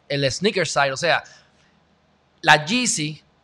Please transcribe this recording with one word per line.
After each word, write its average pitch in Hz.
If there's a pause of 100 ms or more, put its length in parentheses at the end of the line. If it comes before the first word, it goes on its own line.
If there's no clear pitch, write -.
el 139
sneaker 190
side. 139
O 135
sea, 151 (1160)
la 151
Yeezy, 165 (220)